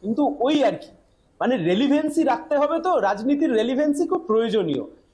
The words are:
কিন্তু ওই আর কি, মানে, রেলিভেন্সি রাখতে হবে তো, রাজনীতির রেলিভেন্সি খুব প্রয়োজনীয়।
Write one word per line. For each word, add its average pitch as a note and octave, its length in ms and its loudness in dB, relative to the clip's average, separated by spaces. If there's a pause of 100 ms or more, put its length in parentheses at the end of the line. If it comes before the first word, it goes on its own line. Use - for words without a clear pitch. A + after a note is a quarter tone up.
কিন্তু A#3 380 0
ওই C#4 240 2
আর G#3 80 4
কি, - 160 -10 (520)
মানে, A#3 180 0
রেলিভেন্সি C#4+ 680 0
রাখতে C4+ 340 0
হবে D4 220 2
তো, D#4+ 200 2
রাজনীতির B3 540 0
রেলিভেন্সি C#4 540 0
খুব - 120 -2
প্রয়োজনীয়। G3 640 0 (300)